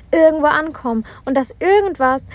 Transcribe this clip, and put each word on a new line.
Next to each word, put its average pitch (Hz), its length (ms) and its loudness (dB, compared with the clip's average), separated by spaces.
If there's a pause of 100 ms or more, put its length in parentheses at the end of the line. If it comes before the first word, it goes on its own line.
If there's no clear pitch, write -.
(120)
irgendwo 311 360 4
ankommen 262 580 -4 (180)
und 269 100 -4
dass 269 260 -4
irgendwas 339 760 0